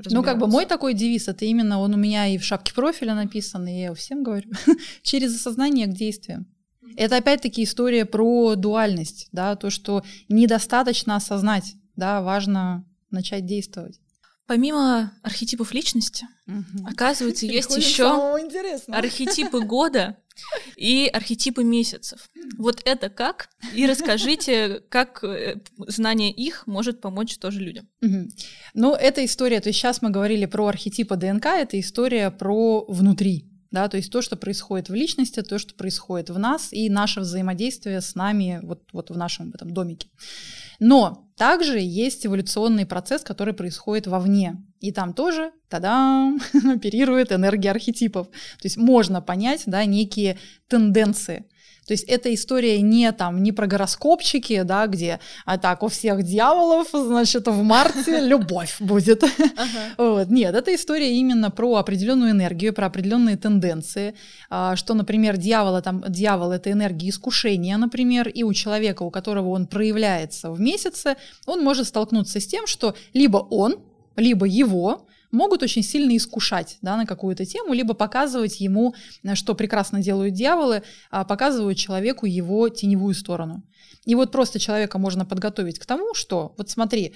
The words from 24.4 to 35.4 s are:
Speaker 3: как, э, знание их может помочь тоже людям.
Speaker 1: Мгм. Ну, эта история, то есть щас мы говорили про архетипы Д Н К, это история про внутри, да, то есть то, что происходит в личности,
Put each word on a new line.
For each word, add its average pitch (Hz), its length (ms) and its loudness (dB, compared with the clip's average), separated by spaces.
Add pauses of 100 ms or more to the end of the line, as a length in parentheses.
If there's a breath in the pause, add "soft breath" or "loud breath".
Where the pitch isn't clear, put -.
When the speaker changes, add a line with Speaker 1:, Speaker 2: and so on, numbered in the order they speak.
Speaker 3:
как, 254 360 -2
э, 196 360 -6 (280)
знание 214 440 0
их 277 340 -8
может 233 340 -4
помочь 202 380 -6
тоже 196 220 -8
людям. - 260 -12 (140)
Speaker 1:
Мгм. 190 280 0 (460 loud breath)
Ну, 254 200 4
эта 269 300 2
история, 240 360 0
то 208 80 -4
есть 208 100 0
щас 247 240 -2
мы 226 80 0
говорили 208 360 0
про 214 200 -2
архетипы 202 500 -4
Д 175 120 -2
Н 202 120 0
К, 226 60 -2 (100)
это 269 220 -2
история 220 520 -2
про 214 580 0
внутри, 190 560 2 (260)
да, 196 180 -2
то 202 100 -4
есть 190 140 -6
то, 240 100 -2
что 233 140 -8
происходит 190 540 -6
в 185 40 -6
личности, 247 480 -4